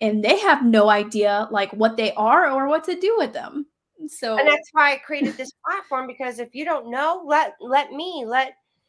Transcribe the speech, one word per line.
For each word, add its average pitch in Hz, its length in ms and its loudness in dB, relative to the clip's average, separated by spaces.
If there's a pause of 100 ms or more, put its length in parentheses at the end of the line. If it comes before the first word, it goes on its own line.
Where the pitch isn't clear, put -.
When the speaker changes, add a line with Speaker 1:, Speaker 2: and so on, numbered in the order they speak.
Speaker 1:
and 214 200 0
they 294 180 4
have 285 260 2
no 214 240 6
idea, 208 600 0
like, 202 220 -2
what 220 240 0
they 220 160 0
are 269 380 4
or 269 180 0
what 311 160 0
to 359 160 -4
do 415 160 2
with 269 160 0
them. - 340 -10 (400)
So 220 320 -4
Speaker 2:
And 277 80 2
that's 302 260 2
why 294 200 4
I 269 60 -4
created 285 400 -6
this 262 120 -12 (160)
platform, 294 400 -4
because 247 340 -8
if 240 140 -14
you 294 120 -10
don't 240 240 -4
know, 320 360 -2
let, 294 340 0
let 262 300 0
me, 311 360 -8
let, 254 260 -2 (360)